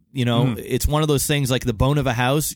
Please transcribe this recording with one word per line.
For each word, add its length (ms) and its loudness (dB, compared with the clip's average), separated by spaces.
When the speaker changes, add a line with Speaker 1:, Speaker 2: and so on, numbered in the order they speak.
Speaker 1:
you 140 -2
know, 200 2
Speaker 2:
Mm. 200 -2
Speaker 1:
it's 220 -2
one 140 2
of 60 2
those 180 2
things, 240 0
like, 140 0
the 100 -2
bone 240 0
of 100 0
a 60 0
house, 420 0